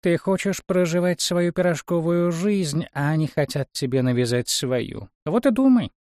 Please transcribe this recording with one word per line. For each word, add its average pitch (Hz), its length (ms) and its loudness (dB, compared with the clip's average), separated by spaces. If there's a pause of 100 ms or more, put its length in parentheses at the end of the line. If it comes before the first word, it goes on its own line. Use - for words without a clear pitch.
Ты 170 160 0
хочешь 190 480 -2
проживать 175 560 0
свою 175 320 0
пирожковую 175 800 0
жизнь, 175 580 -2
а 143 200 -2
они 156 160 0
хотят 143 440 -4
тебе 131 300 -2
навязать 123 480 0
свою. 123 600 -4 (160)
Вот 196 200 0
и 269 60 4
думай. 254 420 4 (100)